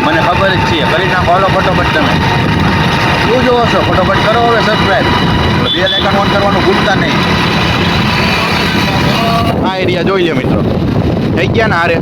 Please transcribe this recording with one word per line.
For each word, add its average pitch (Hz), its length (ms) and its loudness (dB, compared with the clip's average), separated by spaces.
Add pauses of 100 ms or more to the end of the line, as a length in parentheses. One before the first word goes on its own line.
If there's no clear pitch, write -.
મને 156 180 0
ખબર 180 280 0
જ - 20 0
છે, - 260 0 (140)
કરી 175 160 0
નાખો 175 240 0
હાલો 190 160 2
ફટોફટ 180 460 0
તમે. - 200 0 (1080)
શું 233 240 2
જોવો 240 180 2 (100)
છો? 190 60 2 (120)
ફટોફટ 180 340 2
કરો 226 160 2
હવે 233 200 2
સબસ્ક્રાઇબ. 196 440 0 (580)
બે 180 240 0
લાઇકન 196 340 0
on 202 120 0
કરવાનું 196 320 0
ભૂલતા 208 300 0
નહીં. 175 220 0 (2500)
આ 190 40 -4
એરિયા 180 260 -2
જોઈ 185 220 0
લ્યો 160 120 0
મિત્રો, 131 260 0 (760)
થઈ 185 100 0
ગયા 226 200 0
ને 196 80 0
હારે 170 260 0